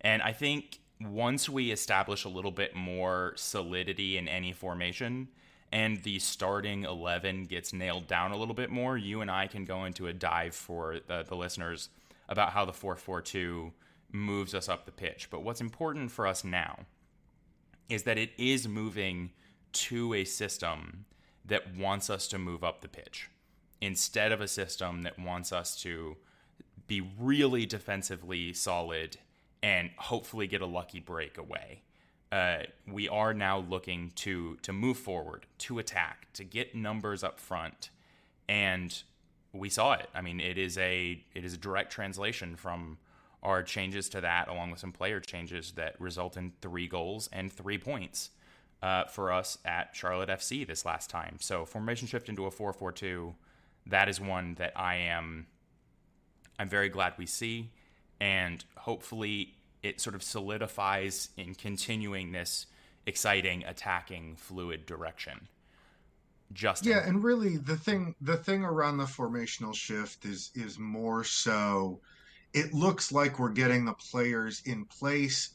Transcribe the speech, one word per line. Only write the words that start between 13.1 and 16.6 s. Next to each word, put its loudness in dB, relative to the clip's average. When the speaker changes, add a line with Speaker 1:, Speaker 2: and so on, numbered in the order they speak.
Speaker 1:
two -4
moves -2
us -2
up -2
the -16
pitch. -6
But -8
what's -4
important -4
for 0
us 0
now -2